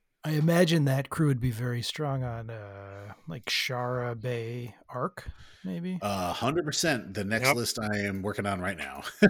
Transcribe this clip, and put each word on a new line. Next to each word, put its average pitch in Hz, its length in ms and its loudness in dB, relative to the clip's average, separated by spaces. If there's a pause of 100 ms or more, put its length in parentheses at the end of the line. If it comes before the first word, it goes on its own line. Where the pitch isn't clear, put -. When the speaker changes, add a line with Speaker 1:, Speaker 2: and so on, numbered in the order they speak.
(240)
Speaker 1:
I 151 80 -2
imagine 165 540 6
that 135 220 0
crew 156 200 2
would 131 120 2
be 123 120 0
very 120 300 -4
strong 135 420 -2
on, 113 260 -6
uh, 101 640 -12 (160)
like, 160 180 -10
Shara 123 760 0
Bay 120 540 -4 (140)
Arc, 139 400 -6 (360)
maybe? 185 380 -4
Speaker 2:
Uh, 95 300 0
hundred 147 320 0
percent. 131 500 0
The 101 100 -2
next 110 240 2
Speaker 3:
Yep. 135 80 6
Speaker 2:
list 117 220 -2
I 107 200 0
am 98 240 -2
working 101 240 -2
on 95 140 0
right 90 180 -2
now. 69 240 -8 (280)